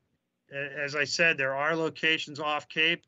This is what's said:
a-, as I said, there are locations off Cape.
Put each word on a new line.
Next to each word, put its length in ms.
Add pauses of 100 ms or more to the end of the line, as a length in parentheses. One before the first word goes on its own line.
(540)
a-, 260
as 140
I 80
said, 340
there 200
are 180
locations 640
off 300
Cape. 400